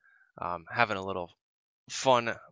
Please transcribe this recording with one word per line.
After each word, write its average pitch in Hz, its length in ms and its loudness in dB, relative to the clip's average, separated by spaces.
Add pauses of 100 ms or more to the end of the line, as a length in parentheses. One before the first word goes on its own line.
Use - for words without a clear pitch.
(420)
um, 87 280 -6
having 110 280 2
a 95 80 -6
little 92 260 -6 (580)
fun 117 460 2 (160)